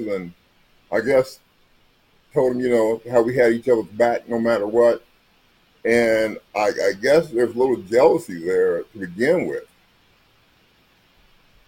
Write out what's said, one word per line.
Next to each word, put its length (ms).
and 260
I 80
guess 400
told 220
him, 40
you 100
know, 300
how 100
we 140
had 180
each 160
other's 160
back 420
no 120
matter 260
what. 400
And 540
I, 140
I 300
guess 300
there's 260
a 20
little 200
jealousy 680
there 380
to 180
begin 480
with. 180